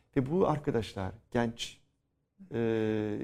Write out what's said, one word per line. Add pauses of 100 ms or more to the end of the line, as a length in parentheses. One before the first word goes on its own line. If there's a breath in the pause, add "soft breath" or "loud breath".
(160)
Ve
bu
arkadaşlar (180)
genç, (760)
e,